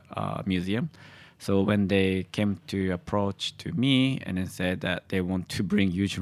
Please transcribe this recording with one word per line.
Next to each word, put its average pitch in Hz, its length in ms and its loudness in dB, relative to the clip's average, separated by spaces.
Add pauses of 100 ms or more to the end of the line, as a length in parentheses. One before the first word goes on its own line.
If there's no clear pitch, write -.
(140)
uh, - 300 -4
museum. 98 460 0 (480)
So 98 240 2
when 104 260 2
they 95 440 2
came 104 340 0
to 95 240 0
approach 101 680 -2
to - 140 -8
me 131 540 2
and 92 100 -4
then 92 120 -2
said 90 340 -2
that 92 260 -4
they 95 140 0
want 92 280 -2
to - 120 -2
bring 98 280 2
Yuji 92 320 -2